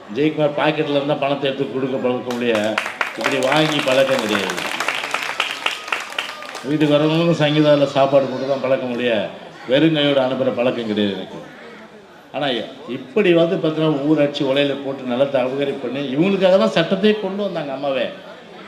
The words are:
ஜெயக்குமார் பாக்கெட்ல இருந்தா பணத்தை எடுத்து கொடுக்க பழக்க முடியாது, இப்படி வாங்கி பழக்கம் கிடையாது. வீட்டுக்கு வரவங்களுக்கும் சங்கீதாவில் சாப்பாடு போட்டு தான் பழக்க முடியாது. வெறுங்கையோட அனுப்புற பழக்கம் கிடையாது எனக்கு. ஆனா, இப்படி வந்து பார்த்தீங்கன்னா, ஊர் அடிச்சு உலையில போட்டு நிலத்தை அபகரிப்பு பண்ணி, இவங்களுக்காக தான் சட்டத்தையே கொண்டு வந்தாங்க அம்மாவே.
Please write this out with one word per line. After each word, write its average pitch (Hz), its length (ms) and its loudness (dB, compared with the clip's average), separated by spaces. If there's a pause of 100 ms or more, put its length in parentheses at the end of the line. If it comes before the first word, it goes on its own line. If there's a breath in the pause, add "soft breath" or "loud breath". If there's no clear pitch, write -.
(140)
ஜெயக்குமார் 151 440 0
பாக்கெட்ல 147 400 0
இருந்தா 143 160 0
பணத்தை 139 340 -2
எடுத்து 135 240 -2
கொடுக்க 131 240 -2
பழக்க 123 380 -2
முடியாது, 110 360 0 (460)
இப்படி 139 220 -2 (100)
வாங்கி 151 380 2
பழக்கம் 131 380 4
கிடையாது. 95 380 -2 (2000)
வீட்டுக்கு 147 300 2
வரவங்களுக்கும் 156 480 4
சங்கீதாவில் 147 540 4
சாப்பாடு 135 300 4
போட்டு 127 220 -4
தான் 135 160 -2
பழக்க 127 220 2
முடியாது. 120 400 0 (420)
வெறுங்கையோட 143 480 4
அனுப்புற 127 400 2
பழக்கம் 120 300 0
கிடையாது 104 280 0
எனக்கு. 92 220 -10 (960)
ஆனா, 143 140 -2 (420)
இப்படி 175 460 2
வந்து 170 220 4
பார்த்தீங்கன்னா, 156 500 0
ஊர் 151 160 4
அடிச்சு 143 200 0
உலையில 139 420 2
போட்டு 135 180 -6
நிலத்தை 127 400 0
அபகரிப்பு 135 400 -2
பண்ணி, 127 320 -4
இவங்களுக்காக 185 440 2
தான் 208 260 2
சட்டத்தையே 208 360 2
கொண்டு 196 220 -4
வந்தாங்க 165 300 -6
அம்மாவே. 135 360 -2 (580)